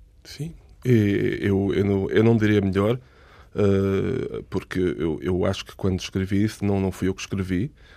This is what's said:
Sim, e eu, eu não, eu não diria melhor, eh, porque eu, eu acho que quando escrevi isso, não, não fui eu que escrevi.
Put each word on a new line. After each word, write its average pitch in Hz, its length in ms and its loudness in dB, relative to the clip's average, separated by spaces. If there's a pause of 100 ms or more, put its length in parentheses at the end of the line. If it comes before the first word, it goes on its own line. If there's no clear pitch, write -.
(240)
Sim, 165 280 -12 (320)
e 104 580 4
eu, 98 340 0
eu 98 100 2
não, 98 240 0
eu 107 140 4
não 117 120 6
diria 107 240 4
melhor, 98 400 0 (560)
eh, 98 920 0
porque - 300 -6
eu, 80 420 -2
eu 92 240 0
acho 98 180 -2
que - 120 -20
quando 92 240 -2
escrevi 98 440 -2
isso, 107 220 -2
não, 101 160 2
não 95 100 0
fui 90 160 -4
eu 95 60 0
que - 80 -14
escrevi. 95 500 -4 (260)